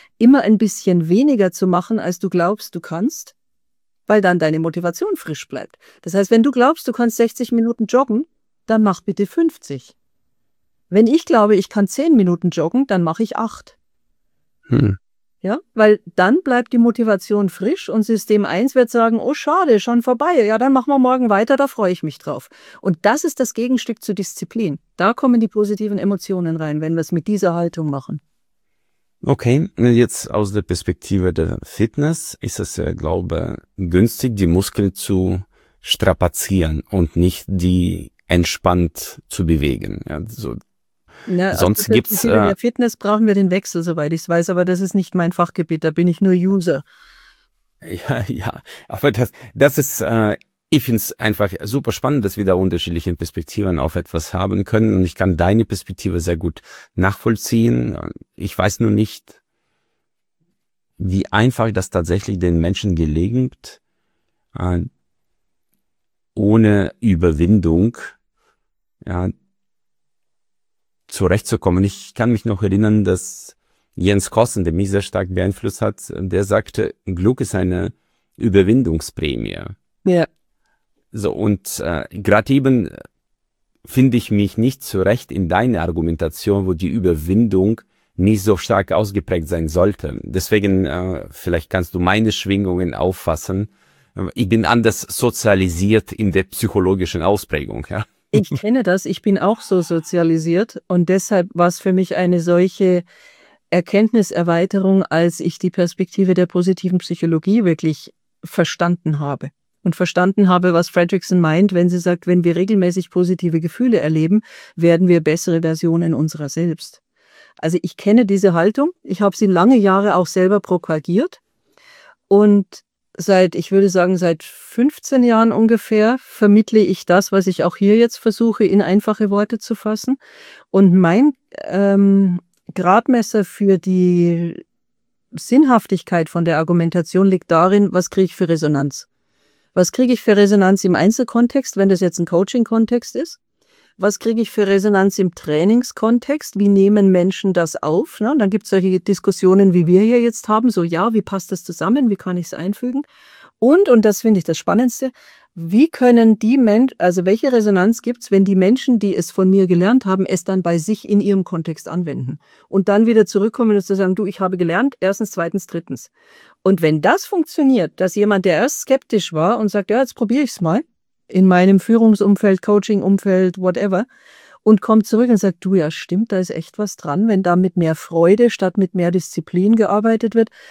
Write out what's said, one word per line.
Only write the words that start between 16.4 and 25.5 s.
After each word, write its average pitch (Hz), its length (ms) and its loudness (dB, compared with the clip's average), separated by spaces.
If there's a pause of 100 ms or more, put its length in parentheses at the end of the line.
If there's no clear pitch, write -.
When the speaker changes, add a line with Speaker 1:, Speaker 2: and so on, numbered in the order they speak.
Speaker 1:
bleibt 247 300 -2
die 247 40 0
Motivation 220 720 0
frisch 226 400 -6
und 214 160 -2
System 208 400 0
eins 208 320 -2
wird 247 140 2
sagen, 226 320 0
"Oh, 277 120 -4
schade, 302 460 2
schon 240 220 0
vorbei. 262 440 0
Ja, 220 120 0
dann 262 160 0
machen 262 180 0
wir 277 80 2
morgen 254 300 2
weiter, 214 260 2
da 269 120 0
freue 185 260 -2
ich - 100 -12
mich 151 140 -8
drauf." - 320 -12 (320)
Und 185 220 -2
das 240 200 0
ist - 160 -4
das 247 140 -4
Gegenstück 240 500 -4
zur 202 120 -4
Disziplin. 185 640 -6 (180)
Da 202 160 0
kommen 240 260 2
die 220 80 0
positiven 208 500 -4